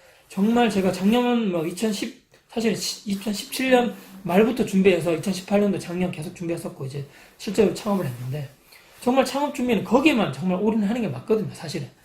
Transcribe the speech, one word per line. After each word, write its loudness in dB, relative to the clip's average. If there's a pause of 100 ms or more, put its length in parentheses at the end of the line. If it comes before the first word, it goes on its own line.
(300)
정말 2
제가 2
작년 2
뭐 0
이천십, -6 (260)
사실 -2
시-, -8
이천십칠 -4
년 4 (260)
말부터 4
준비해서 4
이천십팔 0
년도 0
작년 -4
계속 -10
준비했었고 -8
이제 -10 (340)
실제로 2
창업을 -2
했는데 -6 (540)
정말 2
창업 -2
준비는 0
거기에만 4
정말 -2
올인하는 0
게 -2
맞거든요, -2
사실은. -10 (160)